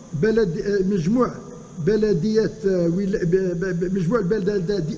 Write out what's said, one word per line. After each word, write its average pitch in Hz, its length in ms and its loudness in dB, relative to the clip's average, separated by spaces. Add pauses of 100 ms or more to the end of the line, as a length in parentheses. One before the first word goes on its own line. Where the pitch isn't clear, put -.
(220)
بلد-، 214 360 2
آه، 202 240 0
مجموع 202 480 2 (560)
بلديات، 214 800 2
آه، 180 220 2
ولا-، 196 360 0
ب-، 175 360 0
ب-، 180 200 -2
ب-، 185 140 -2
مجموع 190 240 0
البلد-، 202 680 0 (140)